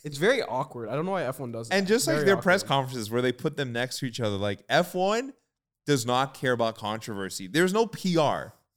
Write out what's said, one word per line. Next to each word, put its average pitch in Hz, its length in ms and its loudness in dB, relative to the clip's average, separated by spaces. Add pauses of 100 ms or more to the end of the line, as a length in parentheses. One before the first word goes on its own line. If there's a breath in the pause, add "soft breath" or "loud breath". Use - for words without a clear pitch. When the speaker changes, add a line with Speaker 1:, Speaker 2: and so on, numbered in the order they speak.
Speaker 1:
It's 147 140 -10
very 220 260 4
awkward. 123 460 -4
I 120 60 -4
don't 156 100 -2
know 185 60 -2
why 185 120 -2
F 131 160 -4
one 123 140 -8
does 113 160 -8
that. 185 60 0
Speaker 2:
and 196 120 2
just, 240 200 4
like, - 100 2
Speaker 1:
Very - 80 2
Speaker 2:
their 196 120 6
press 190 260 4
Speaker 1:
awkward. - 120 -10
Speaker 2:
conferences 127 340 0
where 117 120 2
they 127 100 4
put 147 240 -4
them 135 160 -2
next 120 280 -4
to 143 60 -4
each 120 140 -6
other. 107 160 0
Like, 101 320 -4
F 175 280 2
one 220 360 0 (540)
does 135 200 2
not 127 300 0
care 131 160 0
about 117 240 0
controversy. 104 720 -6
There's 175 260 2
no 220 140 2
P 185 280 -2
R. 117 380 0 (240)